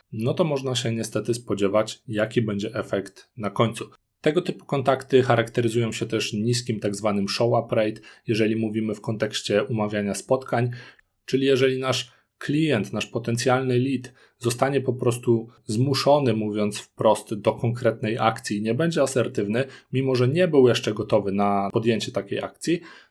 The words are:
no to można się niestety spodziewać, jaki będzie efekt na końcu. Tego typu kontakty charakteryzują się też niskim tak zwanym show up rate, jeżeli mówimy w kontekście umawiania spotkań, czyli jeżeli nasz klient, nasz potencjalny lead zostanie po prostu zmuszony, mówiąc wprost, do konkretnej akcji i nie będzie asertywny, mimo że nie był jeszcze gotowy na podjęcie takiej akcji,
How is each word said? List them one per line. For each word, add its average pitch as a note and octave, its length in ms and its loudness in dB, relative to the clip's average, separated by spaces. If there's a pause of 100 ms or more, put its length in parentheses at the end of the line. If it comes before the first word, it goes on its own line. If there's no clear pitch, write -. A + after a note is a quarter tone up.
(120)
no A#2+ 220 -2
to F3+ 100 2
można C3+ 320 -2
się A#2+ 160 -2
niestety A2 420 -2
spodziewać, G#2 720 0
jaki A2 340 0
będzie G#2 340 -4
efekt - 640 -6
na G#2 120 -4
końcu. - 400 0 (320)
Tego D#3 200 2
typu - 240 -8
kontakty C3 560 2
charakteryzują A#2 680 0
się - 140 -6
też A2 280 -4
niskim A2+ 460 -2
tak G2+ 160 -2
zwanym G2+ 340 0
show A#2+ 360 0
up A#2 100 -2
rate, A2 260 0 (260)
jeżeli A2 280 2
mówimy A2 400 -2
w - 60 -18
kontekście G#2+ 640 -2
umawiania G#2 500 -2
spotkań, B2 560 -2 (560)
czyli C3+ 200 0
jeżeli C3 340 2
nasz C3 320 -2 (260)
klient, C#3+ 560 0
nasz G#2 120 -4
potencjalny B2 720 0
lead B2+ 340 -2 (240)
zostanie C3+ 440 0
po B2+ 120 -2
prostu A#2 540 0 (180)
zmuszony, C3+ 680 2
mówiąc G#2+ 460 -2
wprost, - 540 0
do A2 200 0
konkretnej A#2 640 -2
akcji A2+ 400 0
i G#2 40 -4
nie A2 120 0
będzie D#3+ 280 0
asertywny, A2+ 640 0 (280)
mimo C3 220 0
że B2 120 4
nie E3+ 200 2
był C#3 200 6
jeszcze A2+ 260 2
gotowy G#2 380 0
na G2+ 420 0
podjęcie A2+ 380 0
takiej - 280 -4
akcji, D#3 420 -4 (300)